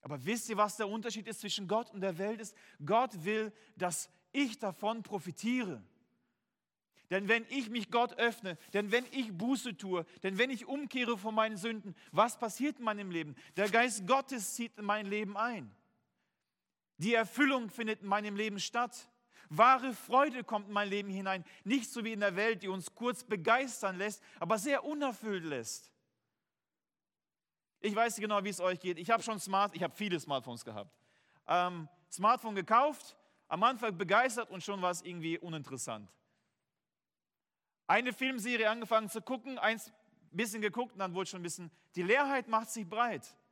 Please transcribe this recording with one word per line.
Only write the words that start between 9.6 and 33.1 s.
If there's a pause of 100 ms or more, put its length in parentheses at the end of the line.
tue, (180)
denn
wenn
ich
umkehre
von
meinen
Sünden, (160)
was
passiert
in
meinem
Leben? (220)
Der
Geist
Gottes
zieht
in
mein
Leben
ein. (1200)
Die
Erfüllung
findet
in
meinem
Leben
statt. (400)
Wahre
Freude
kommt
in
mein
Leben
hinein. (180)
Nicht
so
wie
in
der
Welt,
die
uns
kurz
begeistern
lässt, (160)
aber
sehr
unerfüllt
lässt. (1900)
Ich
weiß
genau,
wie
es
euch
geht.
Ich
hab
schon
Smart-,
ich
hab
viele
Smartphones
gehabt. (500)
Ähm, (240)
Smartphone
gekauft, (320)